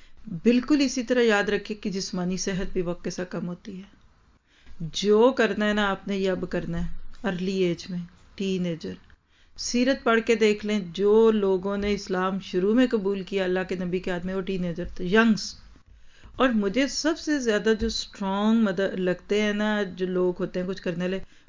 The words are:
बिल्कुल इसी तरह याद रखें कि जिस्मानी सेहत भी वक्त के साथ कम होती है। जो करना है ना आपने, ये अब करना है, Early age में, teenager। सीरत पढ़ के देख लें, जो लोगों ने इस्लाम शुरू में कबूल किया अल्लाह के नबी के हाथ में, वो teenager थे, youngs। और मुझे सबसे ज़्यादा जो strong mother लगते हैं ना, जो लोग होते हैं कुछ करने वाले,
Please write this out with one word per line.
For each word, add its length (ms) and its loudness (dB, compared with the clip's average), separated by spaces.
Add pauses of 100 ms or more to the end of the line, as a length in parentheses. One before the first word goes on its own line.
(440)
बिल्कुल 380 4
इसी 200 0
तरह 200 2
याद 280 4
रखें 260 -2
कि 140 -6
जिस्मानी 480 -4
सेहत 360 -4
भी 80 0
वक्त 220 -6
के 60 -4
साथ 160 -6
कम 200 -6
होती 300 -10
है। 1160 -16
जो 380 6
करना 320 0
है 100 0
ना 140 2
आपने, 280 -4
ये 120 0
अब 180 -2
करना 320 -4
है, 120 -2 (340)
Early 380 -2
age 280 0
में, 160 -8 (300)
teenager। 600 -4 (600)
सीरत 480 0
पढ़ 160 4
के 140 2
देख 300 4
लें, 280 -2
जो 380 6
लोगों 460 0
ने 160 -2
इस्लाम 480 -2
शुरू 340 0
में 140 6
कबूल 340 -2
किया 220 -2
अल्लाह 200 0
के 120 -4
नबी 240 -2
के 100 -4
हाथ 100 -4
में, 140 -4
वो 60 -2
teenager 480 -4 (120)
थे, 80 -4
youngs। 360 4 (960)
और 120 4
मुझे 360 2
सबसे 500 -2
ज़्यादा 340 2
जो 160 0
strong 760 0
mother 360 0
लगते 440 0
हैं 120 0
ना, 280 0
जो 240 -4
लोग 320 0
होते 200 -4
हैं 80 -4
कुछ 140 -6
करने 240 -4
वाले, 160 -4 (280)